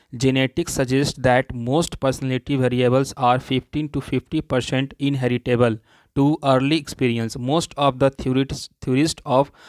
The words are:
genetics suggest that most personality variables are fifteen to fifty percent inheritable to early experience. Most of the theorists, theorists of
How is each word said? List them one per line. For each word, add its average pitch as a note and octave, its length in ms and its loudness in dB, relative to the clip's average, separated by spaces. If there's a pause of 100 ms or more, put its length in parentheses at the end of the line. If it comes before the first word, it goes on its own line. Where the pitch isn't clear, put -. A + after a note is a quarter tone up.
(160)
genetics C3 580 0
suggest C3+ 500 -2
that B2+ 300 2
most B2+ 460 -2
personality C3+ 560 -2
variables B2+ 640 2
are B2+ 220 2
fifteen C#3+ 500 -4
to C#3+ 120 -4
fifty D3 400 -4
percent C3 580 -2
inheritable B2 800 0 (380)
to D3 280 2
early C#3 340 2
experience. A#2 640 -4
Most C#3+ 360 -2
of C#3 220 0
the C3+ 140 4
theorists, C3+ 580 -4 (120)
theorists C#3 440 0
of C3+ 260 2 (180)